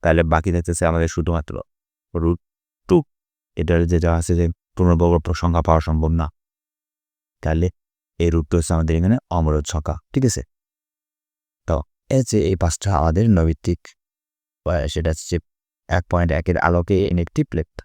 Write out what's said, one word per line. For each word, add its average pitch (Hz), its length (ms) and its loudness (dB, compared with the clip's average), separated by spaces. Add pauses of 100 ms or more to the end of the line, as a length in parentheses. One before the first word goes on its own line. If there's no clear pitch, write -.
তাহলে 82 220 0
বাকি 82 280 -2
থাকতেছে 87 340 -2
আমাদের 82 220 0
শুধুমাত্র 80 540 -6 (540)
রুট 85 240 0 (500)
টু। 170 140 4 (520)
এটার 85 320 0
যেটা 85 280 2
আছে 85 200 -2
যে 85 100 2 (280)
পূর্ণবর্গ 85 600 2
সংখ্যা 85 280 0
পাওয়া 80 200 2
সম্ভব 78 260 0
না, 80 200 0 (1120)
তাহলে 80 260 0 (520)
এই 85 100 2
রুটটা 82 280 0
হচ্ছে 85 160 0
আমাদের 80 220 0
এখানে 92 220 2 (120)
অমূলদ 76 380 0
সংখ্যা। 78 280 -6 (180)
ঠিক 135 120 0
আছে? - 160 0 (1300)
তো 73 160 -2 (260)
এই 135 180 2
যে 107 180 -2
এই 92 100 0
পাঁচটা 87 420 -2
আমাদের 82 320 2
নৈমিত্তিক, 85 500 2 (840)
আহ, 78 220 -2
সেটা 80 220 -2
হচ্ছে - 260 -4 (540)
এক 87 200 0
পয়েন্ট 87 220 0
একের 85 260 -2
আলোকে 87 380 0 (260)
একটি 113 220 -4
প্লেট। - 420 -8